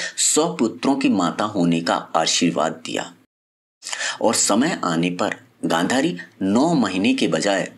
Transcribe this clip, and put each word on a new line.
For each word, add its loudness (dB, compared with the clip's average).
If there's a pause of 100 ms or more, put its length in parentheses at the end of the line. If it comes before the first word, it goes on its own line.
(180)
सौ 2
पुत्रों 0
की 2
माता 0
होने 2
का 0
आशीर्वाद 0
दिया -8 (1080)
और 2
समय 0
आने 0
पर -4 (300)
गांधारी 0 (240)
नौ 2
महीने 2
के 0
बजाय -2